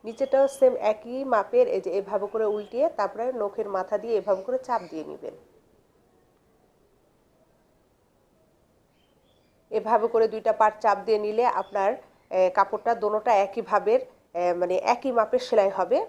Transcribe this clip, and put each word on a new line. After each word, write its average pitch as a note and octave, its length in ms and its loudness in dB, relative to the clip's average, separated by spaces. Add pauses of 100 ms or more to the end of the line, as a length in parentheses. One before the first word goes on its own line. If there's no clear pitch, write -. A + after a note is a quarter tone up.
নিচেটাও C4+ 380 2 (120)
সেম B3+ 160 6 (180)
একই A#3 260 -8 (160)
মাপের, A#3 320 4 (100)
এই F#3+ 100 -2
যে F3+ 40 -4 (100)
এভাবে G3 340 -4
করে A3 120 0 (100)
উল্টিয়ে A3+ 300 -2 (120)
তারপরে G#3 280 -4 (160)
নখের G3+ 340 -4
মাথা F#3 280 -4
দিয়ে A3+ 180 -4
এভাবে F#3+ 260 -2
করে B3+ 100 -2 (100)
চাপ A#3 140 -2 (100)
দিয়ে D#3 180 -10
নেবেন। - 260 -14 (4000)
এভাবে A3 360 2
করে A3+ 200 6
দুইটা A3 260 -2
পার্ট G#3+ 240 6
চাপ G3+ 220 4
দিয়ে G#3+ 200 2
নিলে G#3+ 180 0 (180)
আপনার, G3+ 300 0 (460)
এ, - 20 2 (180)
কাপড়টা G#3 340 0 (120)
দোনোটা G#3+ 280 0 (140)
একই G3+ 240 -8
ভাবের, G#3+ 300 2 (400)
এ, F3 40 0 (180)
মানে F3+ 140 0 (180)
একই B3+ 240 -2
মাপের A3+ 300 2
সেলাই G3+ 300 4
হবে। G3 200 0 (120)